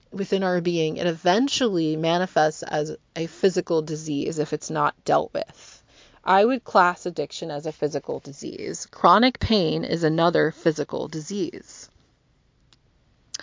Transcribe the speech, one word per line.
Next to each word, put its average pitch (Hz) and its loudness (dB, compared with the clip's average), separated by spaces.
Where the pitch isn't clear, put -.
within 190 -2
our 180 0
being, 165 -2
it 175 -2
eventually 180 0
manifests 165 0
as 151 -4
a 165 -6
physical 175 0
disease 156 -6
if 147 -2
it's - -8
not 151 0
dealt 147 0
with. - -10
I 196 4
would 247 0
class 180 2
addiction 165 -8
as 147 -8
a 156 -6
physical 143 -4
disease. - -12
Chronic 214 4
pain 165 2
is 165 -4
another 160 2
physical - -2
disease. - -10